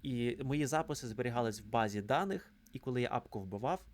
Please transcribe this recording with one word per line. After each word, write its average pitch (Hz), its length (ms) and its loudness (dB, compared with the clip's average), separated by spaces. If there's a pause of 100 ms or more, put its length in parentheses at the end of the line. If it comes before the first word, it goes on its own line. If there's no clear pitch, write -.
і 120 400 0
мої 139 240 2
записи 151 400 0
зберігались 117 540 0
в 104 40 -14
базі 107 380 2
даних, 180 500 0 (240)
І - 20 -10
коли 123 240 0
я 120 100 2
апку 113 280 -2
вбивав, 101 400 -2 (140)